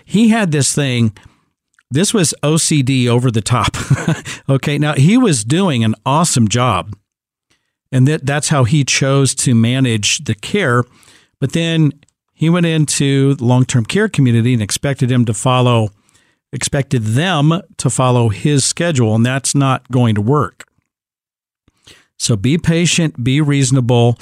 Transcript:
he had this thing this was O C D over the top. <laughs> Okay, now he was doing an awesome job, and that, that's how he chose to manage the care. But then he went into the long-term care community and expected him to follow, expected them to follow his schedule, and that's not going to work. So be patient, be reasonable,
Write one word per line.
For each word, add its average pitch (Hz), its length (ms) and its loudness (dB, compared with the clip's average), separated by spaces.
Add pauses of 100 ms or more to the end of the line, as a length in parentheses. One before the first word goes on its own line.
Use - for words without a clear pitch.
he 220 240 2
had 214 240 2
this 143 200 0
thing 120 400 0 (840)
this 180 180 0
was 185 200 0 (100)
O 151 140 2
C 151 260 0
D 127 260 0
over 123 220 2
the 110 100 -2
top. 113 400 -2
<laughs> - 40 -8 (600)
Okay, 143 300 0
now 147 160 0
he 165 240 4
was 175 260 2
doing 143 400 0
an 107 120 0 (100)
awesome 135 420 0
job, 104 460 -2 (1000)
and 131 160 2
that, 151 180 -2
that's 139 240 -4
how 139 140 2
he 135 200 2
chose 135 520 0
to 127 200 0
manage 117 680 0
the 110 100 -4
care. 123 480 -2 (560)
But 135 140 -6
then 165 400 0 (400)
he 156 160 -2
went 170 180 2
into 139 680 0
the 131 80 -8
long-term 123 420 0
care 214 220 0
community 123 460 2
and 117 80 0
expected 131 480 -4
him 123 160 2
to 113 80 -4
follow, 123 560 0 (640)
expected 131 520 -4
them 156 580 0 (160)
to - 120 -2
follow 123 400 2
his 143 360 0
schedule, 127 500 0
and 113 100 2
that's 131 300 -2
not 135 340 0
going 120 260 2
to 104 60 -2
work. 117 440 -2 (1500)
So 117 200 -2
be 123 200 0
patient, 165 680 0
be 131 160 0
reasonable, 123 800 2